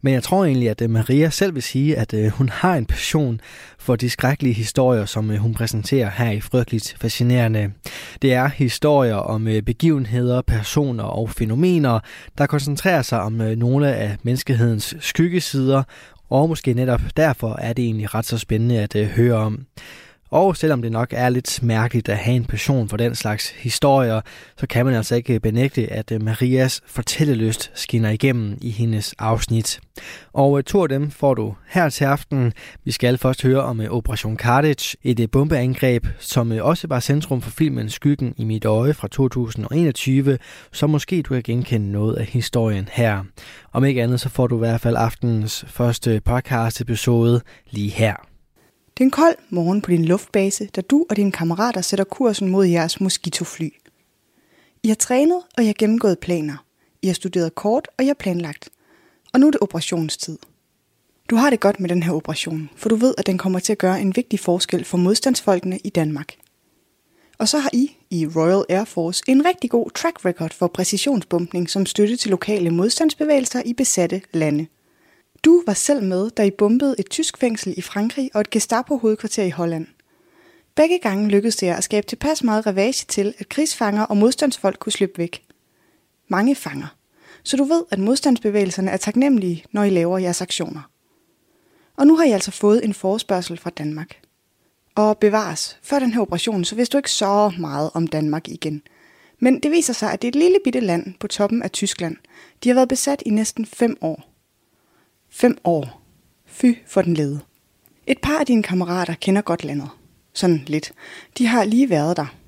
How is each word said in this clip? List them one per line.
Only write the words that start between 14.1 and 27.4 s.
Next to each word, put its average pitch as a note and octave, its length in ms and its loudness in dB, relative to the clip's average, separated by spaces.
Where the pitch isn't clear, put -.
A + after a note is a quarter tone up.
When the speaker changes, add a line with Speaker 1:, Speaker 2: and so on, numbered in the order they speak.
Speaker 1:
menneskehedens A#2 760 0
skyggesider, C#3 840 0
og C#3+ 200 2
måske D3+ 240 -2
netop B2+ 280 2
derfor B2+ 380 0
er A#2 180 -6
det B2 120 0
egentlig A2 300 -4
ret A2+ 100 -2
så A#2+ 120 -4
spændende A2+ 420 0
at, G#2 160 -2
øh, G#2 120 2
høre A#2 280 2
om. A2 300 -2
Og F3+ 280 2
selvom D3 240 0
det A#2 100 -4
nok A2+ 200 -2
er B2 180 0
lidt B2 340 -2
mærkeligt A2+ 460 0
at G#2 80 0
have A2 180 0
en A#2+ 100 0
passion A#2 440 0
for G#2+ 80 -6
den A#2 180 0
slags G#2+ 340 -4
historier, B2 720 0
så - 100 -6
kan A#2+ 180 0
man C3 100 2
altså A2+ 200 0
ikke A#2+ 240 0
benægte, A#2 540 0
at, - 180 -6
øh, A2 100 -2
Marias B2+ 680 0
fortællelyst A#2 880 -2